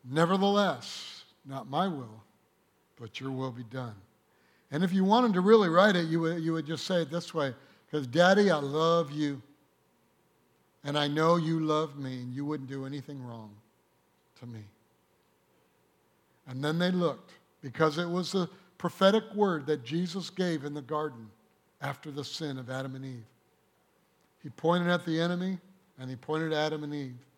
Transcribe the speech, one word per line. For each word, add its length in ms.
Nevertheless, 1200
not 240
my 180
will, 360
but 220
your 120
will 200
be 120
done." 300
And 120
if 100
you 120
wanted 300
to 80
really 260
write 280
it, 100
you 140
would, 220
you 120
would 120
just 200
say 160
it 80
this 240
way, 200
"'Cause 160
Daddy, 440
I 60
love 540
you, 320
and 160
I 100
know 280
you 240
love 360
me, 260
and 100
you 120
wouldn't 260
do 160
anything 360
wrong 320
to 100
me." 180
And 160
then 160
they 100
looked, 440
because 380
it 100
was 240
the 180
prophetic 460
word 340
that 180
Jesus 460
gave 340
in 100
the 80
garden 480
after 300
the 140
sin 340
of 100
Adam 280
and 80
Eve. 220
He 80
pointed 380
at 160
the 160
enemy, 400
and 120
he 60
pointed 360
at 200
Adam 100
and 100
Eve. 320